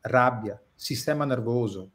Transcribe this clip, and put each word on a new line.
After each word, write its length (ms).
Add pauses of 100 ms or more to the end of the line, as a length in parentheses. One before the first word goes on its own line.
rabbia, 580 (140)
sistema 500
nervoso. 720